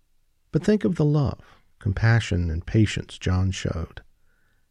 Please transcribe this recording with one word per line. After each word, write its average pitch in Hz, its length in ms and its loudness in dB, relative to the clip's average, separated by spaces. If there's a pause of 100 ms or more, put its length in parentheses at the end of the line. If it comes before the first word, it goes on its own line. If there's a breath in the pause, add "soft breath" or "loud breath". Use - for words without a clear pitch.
(520)
But 156 120 0
think 208 200 2
of 190 120 0
the 151 100 0
love, 147 360 0 (380 soft breath)
compassion, 98 720 0
and 82 140 -6
patience - 520 0
John 92 340 0
showed - 500 -6 (680)